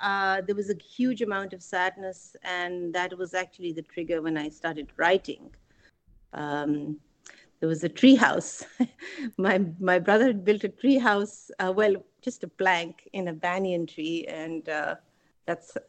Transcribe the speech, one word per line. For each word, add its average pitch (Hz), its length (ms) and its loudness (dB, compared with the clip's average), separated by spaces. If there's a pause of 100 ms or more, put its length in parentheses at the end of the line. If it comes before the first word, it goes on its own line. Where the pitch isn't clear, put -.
uh, 196 420 0
there 202 140 -4
was 202 120 -4
a 208 80 -2
huge 247 460 -2
amount 196 320 -4
of 185 80 -16
sadness, 190 800 -6
and 175 520 -6
that 180 220 -2
was 180 160 -8
actually 180 400 -6
the 160 80 -10
trigger 165 400 -6
when 160 160 -2
I 151 140 -6
started 151 460 -8
writing. 175 520 0 (840)
Um, 147 640 -4 (600)
there 160 80 0
was 160 160 -2
a 170 40 0
tree 262 280 10
house. - 480 0 (140)
<laughs> 262 600 -6
My, 196 260 2 (160)
my 180 180 4
brother 208 280 4
had 202 180 0
built 208 200 2
a 196 40 -2
tree 269 300 2
house, 208 600 0
uh, 190 160 0
well, 208 200 4 (280)
just - 220 -10
a 175 40 -10
plank 175 640 2
in 185 160 -4
a 165 40 -4
banyan 175 540 0
tree, 160 420 -6
and, 160 400 -8
uh, 156 280 -4 (500)
that's, - 300 -8 (120)